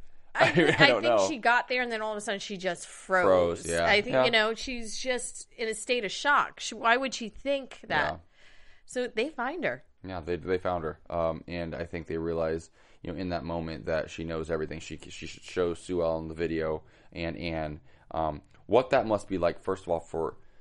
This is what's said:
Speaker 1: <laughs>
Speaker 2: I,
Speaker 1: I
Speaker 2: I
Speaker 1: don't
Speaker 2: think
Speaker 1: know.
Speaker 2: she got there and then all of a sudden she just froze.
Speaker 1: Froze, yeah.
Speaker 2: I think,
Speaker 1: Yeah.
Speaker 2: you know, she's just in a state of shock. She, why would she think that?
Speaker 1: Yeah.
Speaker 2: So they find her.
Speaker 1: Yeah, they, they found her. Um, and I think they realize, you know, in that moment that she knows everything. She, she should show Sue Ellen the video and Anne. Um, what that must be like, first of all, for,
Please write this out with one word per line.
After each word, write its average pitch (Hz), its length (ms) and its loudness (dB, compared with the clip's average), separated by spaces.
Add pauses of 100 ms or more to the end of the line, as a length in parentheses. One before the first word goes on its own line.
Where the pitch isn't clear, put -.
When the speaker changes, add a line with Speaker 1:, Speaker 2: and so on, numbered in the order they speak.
(120)
Speaker 1:
<laughs> - 240 -14
Speaker 2:
I, - 100 4
Speaker 1:
I - 380 6
Speaker 2:
I 277 40 10
Speaker 1:
don't 240 140 4
Speaker 2:
think 233 160 4
Speaker 1:
know. 95 120 6
Speaker 2:
she 302 80 -4
got 233 320 2
there 254 120 0
and 240 100 -4
then 220 100 -4
all 214 100 -4
of 214 60 -6
a 208 40 -8
sudden 196 200 -6
she 202 160 -8
just 175 280 -4
froze. 90 760 4
Speaker 1:
Froze, - 20 -12
yeah. 85 220 2
Speaker 2:
I 202 140 6
think, 247 120 -2
Speaker 1:
Yeah. 254 120 6
Speaker 2:
you 240 60 4
know, 220 220 4
she's 226 440 -6
just - 500 -6 (100)
in 220 120 -4
a 220 40 -4
state 247 300 -2
of 185 80 -4
shock. 277 480 2
She, - 160 -8
why 233 220 4
would 269 160 -2
she 226 160 -8
think 269 580 -4
that? 151 260 2
Speaker 1:
Yeah. - 40 -10 (680)
Speaker 2:
So 247 220 -4
they 226 220 -2
find 285 340 -4
her. 131 200 -2 (200)
Speaker 1:
Yeah, 92 160 -6
they, 82 160 -2
they 87 240 0
found 90 240 -2
her. 76 160 -6 (100)
Um, 82 380 0
and 85 260 -6
I 76 120 -6
think 82 220 -8
they 82 100 -4
realize, 82 520 -2 (320)
you 90 100 -8
know, 78 60 -8
in 92 120 -4
that 85 160 -4
moment 82 400 -6
that 80 260 -2
she 82 140 -8
knows 80 260 -4
everything. 78 300 -4
She, 78 160 -12
she - 280 -14
should - 180 -14
show 87 300 0
Sue 87 300 -2
Ellen 80 240 0
the 78 80 -10
video 78 480 -2 (300)
and 82 240 -6
Anne. 80 420 -4 (320)
Um, 78 300 -2 (260)
what 123 240 4
that 127 160 4
must 107 200 0
be 95 120 -2
like, 85 240 0
first 95 200 -2
of 87 60 -4
all, 82 120 2
for, 80 340 -4 (260)